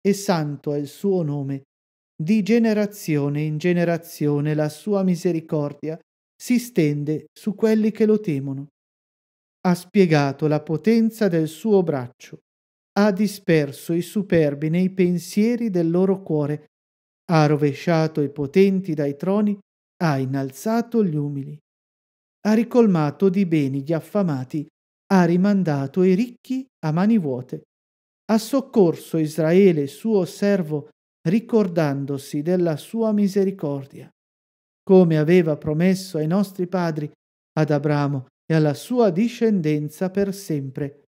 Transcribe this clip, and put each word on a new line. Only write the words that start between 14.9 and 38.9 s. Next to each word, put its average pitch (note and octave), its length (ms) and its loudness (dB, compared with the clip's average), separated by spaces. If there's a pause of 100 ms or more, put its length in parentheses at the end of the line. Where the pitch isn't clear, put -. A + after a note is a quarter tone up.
pensieri G3+ 800 0
del E3+ 200 0
loro F#3 320 0
cuore, D3+ 440 -4 (640)
ha D#3 160 6
rovesciato D#3 720 0
i C#3 100 -2
potenti F#3 640 0
dai C#3+ 220 -4
troni, G3+ 420 -2 (440)
ha D3+ 160 0
innalzato G3+ 840 -2
gli D#3+ 120 -2
umili, D3 400 -6 (920)
ha G#3+ 60 4
ricolmato G3+ 760 2
di F#3+ 180 0
beni C#3+ 360 -2
gli D3 100 -4
affamati, D#3 760 -4 (460)
ha F#3 120 6
rimandato F3 800 0
i F#3 120 4
ricchi B3+ 520 -6 (180)
a D#3 80 -2
mani G#3 260 2
vuote, C#3 440 -6 (680)
ha A3 80 2
soccorso G#3 800 0
Israele D#3+ 680 2
suo G3+ 380 -2
servo, E3 640 -4 (400)
ricordandosi D3+ 1120 -2
della F3 340 0
sua A3 360 -4
misericordia, F#3+ 1000 -2 (720)
come F3+ 360 6
aveva D#3+ 380 4
promesso E3 600 -2
ai D3+ 80 -2
nostri F#3+ 400 -2
padri, E3 420 -4 (500)
ad D3+ 120 2
Abramo C#3+ 560 0 (180)
e D#3+ 100 -2
alla D3+ 200 2
sua A#3 360 0